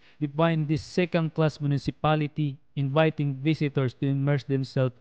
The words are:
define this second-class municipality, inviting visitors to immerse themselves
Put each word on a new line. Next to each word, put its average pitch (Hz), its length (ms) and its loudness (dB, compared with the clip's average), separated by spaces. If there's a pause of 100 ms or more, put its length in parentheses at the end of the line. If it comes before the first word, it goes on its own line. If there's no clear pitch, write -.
(240)
define 156 400 0
this 147 180 -2
second-class 160 760 0
municipality, 147 960 -2 (240)
inviting 143 640 2
visitors 143 560 0
to 139 80 0
immerse 139 400 0
themselves 135 540 0